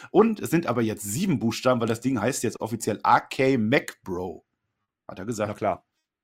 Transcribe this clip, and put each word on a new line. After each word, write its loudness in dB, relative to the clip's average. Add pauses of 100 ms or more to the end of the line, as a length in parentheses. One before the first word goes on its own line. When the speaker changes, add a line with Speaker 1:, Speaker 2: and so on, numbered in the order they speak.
(100)
Speaker 1:
und 4
es -6
sind 2
aber 0
jetzt -2
sieben 0
Buchstaben, 2
weil 0
das -2
Ding -2
heißt -2
jetzt -4
offiziell -4
R 6
K 0
Mac 0
Bro. -8 (640)
Hat -14
er -10
gesagt. -4
Speaker 2:
Na -6
klar. -2 (380)